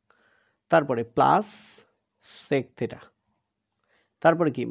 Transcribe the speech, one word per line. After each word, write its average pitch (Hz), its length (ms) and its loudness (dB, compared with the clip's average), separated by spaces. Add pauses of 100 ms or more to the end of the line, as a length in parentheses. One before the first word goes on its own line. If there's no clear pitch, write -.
(720)
তারপরে 139 320 2 (140)
প্লাস 151 300 4 (1000)
sec 135 200 -2 (120)
theta, 113 220 -8 (1200)
তারপরে 165 340 4
কি? 127 140 -4